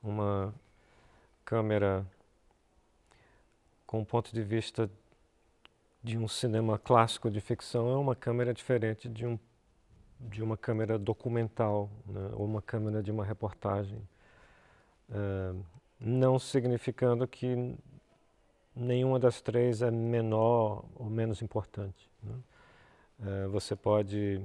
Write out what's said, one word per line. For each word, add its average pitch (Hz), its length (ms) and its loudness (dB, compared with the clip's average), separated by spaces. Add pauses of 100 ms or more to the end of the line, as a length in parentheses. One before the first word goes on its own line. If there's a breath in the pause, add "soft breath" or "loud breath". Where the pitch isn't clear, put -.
Uma 104 520 -2 (880 soft breath)
câmera 101 640 2 (1800 soft breath)
com 110 140 -2
um 107 40 -4
ponto - 300 -2
de 113 80 -2
vista 107 480 -2 (1120)
de 113 160 -4
um 113 100 -2
cinema 110 500 2
clássico 117 520 4
de 104 100 -2
ficção 120 500 -2
é 135 60 0
uma 139 200 0
câmera 120 360 -2
diferente 113 560 -2
de 113 180 -6
um, 117 120 -4 (840)
de 110 220 -8
uma 110 160 -2
câmera 110 400 0
documental, 107 920 0 (160)
né? 98 280 -8
Ou 104 100 -2
uma 107 160 -2
câmera 107 420 -2
de 101 80 -4
uma 107 140 -2
reportagem. 101 840 -4 (1040 soft breath)
Eh, 98 440 -4 (440)
não 127 400 4
significando 123 880 0
que 123 500 -4 (1000)
nenhuma 127 420 2
das 120 220 4
três 120 420 2
é 120 80 4
menor 113 960 2 (100)
ou 113 140 -8
menos 113 340 -2
importante, 101 680 -8 (120)
né? 107 120 -10 (840 soft breath)
Eh, 98 280 -4
você 101 260 -2
pode 101 720 0